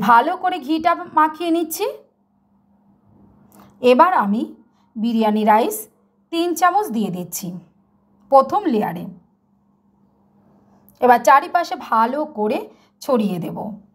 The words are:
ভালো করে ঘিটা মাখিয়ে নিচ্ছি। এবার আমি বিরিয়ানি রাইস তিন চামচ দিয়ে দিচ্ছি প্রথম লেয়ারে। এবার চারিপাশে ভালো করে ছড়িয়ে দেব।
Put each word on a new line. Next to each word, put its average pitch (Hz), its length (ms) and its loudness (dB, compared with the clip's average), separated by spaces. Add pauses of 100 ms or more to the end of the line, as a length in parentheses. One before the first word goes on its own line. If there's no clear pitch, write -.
ভালো 247 280 4
করে 370 220 -4
ঘিটা 320 340 -2 (220)
মাখিয়ে 320 360 0
নিচ্ছি। 339 360 -2 (2000)
এবার 262 300 6 (120)
আমি 208 180 -4 (540)
বিরিয়ানি 220 480 0
রাইস 226 320 2 (560)
তিন 339 220 -2
চামচ 359 360 0
দিয়ে 208 200 -4
দিচ্ছি 175 360 -10 (840)
প্রথম 277 340 4
লেয়ারে। 190 400 -4 (2000)
এবার 247 240 6
চারিপাশে 330 580 2
ভালো 240 360 0 (160)
করে 220 240 -2 (440)
ছড়িয়ে 214 380 -2
দেব। - 180 -10 (360)